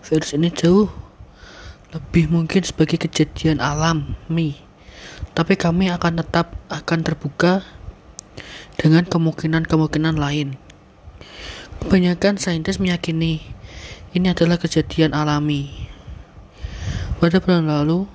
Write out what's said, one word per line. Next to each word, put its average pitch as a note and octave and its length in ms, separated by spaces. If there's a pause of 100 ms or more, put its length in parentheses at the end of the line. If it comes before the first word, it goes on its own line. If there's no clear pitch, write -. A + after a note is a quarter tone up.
virus - 280
ini E3 160
jauh F#3 400 (1040)
lebih E3 400
mungkin E3+ 320
sebagai D#3+ 320
kejadian D#3 640
alami, D#3 960 (800)
tapi F#3+ 200
kami F3+ 360
akan E3+ 280
tetap E3+ 320 (160)
akan E3 360
terbuka E3+ 600 (1120)
dengan D#3+ 280
kemungkinan-kemungkinan D#3+ 1120
lain. C#3+ 440 (1200)
Kebanyakan F3+ 600
saintis F3 360
meyakini E3 640 (720)
ini F3+ 160
adalah F3 320
kejadian D#3+ 560
alami. D3 720 (1300)
Pada E3+ 240
bulan F3 240
lalu D#3 500